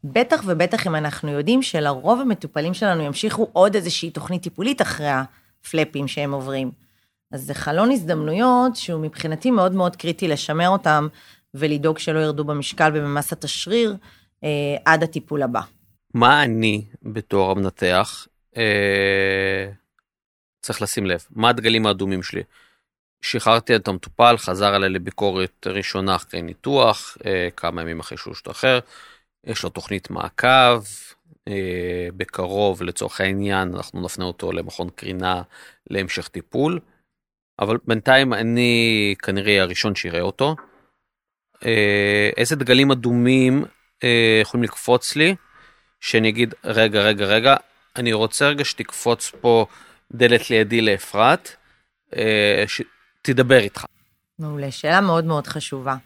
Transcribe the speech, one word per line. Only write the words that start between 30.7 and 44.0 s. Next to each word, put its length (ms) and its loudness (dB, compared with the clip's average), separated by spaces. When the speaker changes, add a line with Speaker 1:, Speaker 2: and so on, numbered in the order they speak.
Speaker 2:
אה, 680 -6
בקרוב, 680 -2
לצורך 380 -8
העניין, 540 -2
אנחנו 280 -10
נפנה 220 -8
אותו 280 -6
למכון 420 -8
קרינה 480 -4
להמשך 380 -6
טיפול, 520 -4
אבל 180 0
בינתיים 480 4
אני 880 2
כנראה 400 2
הראשון 320 -2
שיראה 260 -4
אותו. 360 -2
אה, 720 2
איזה 200 0
דגלים 340 4
אדומים, 760 2